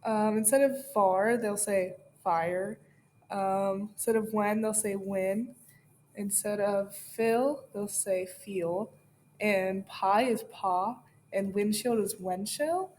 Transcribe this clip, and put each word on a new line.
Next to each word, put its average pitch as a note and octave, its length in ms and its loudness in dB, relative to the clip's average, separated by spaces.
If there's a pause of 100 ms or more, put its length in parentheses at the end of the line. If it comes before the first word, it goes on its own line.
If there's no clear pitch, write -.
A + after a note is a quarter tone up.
Um, G#3+ 360 2
instead C4+ 240 4
of C4+ 300 0
far, G3+ 440 4
they'll A3 200 -2
say G3 380 0 (280)
fire. F3+ 560 0 (520)
Um, G3 640 0
instead - 220 0
of A3 160 0
when, G#3+ 280 2
they'll A3 140 0
say G3+ 220 0
win. G3 580 -2 (640)
Instead G#3 440 -2
of G3+ 360 0
fill, A#3+ 760 0
they'll G3+ 160 -6
say F#3 380 -2
feel. F#3 680 -4 (480)
And F#3+ 480 0
pie G3+ 360 2
is A#3+ 280 0
paw, F#3+ 480 -2 (320)
and G3 220 -2
windshield G#3 440 0
is G3 160 0
windshill. B3 840 -2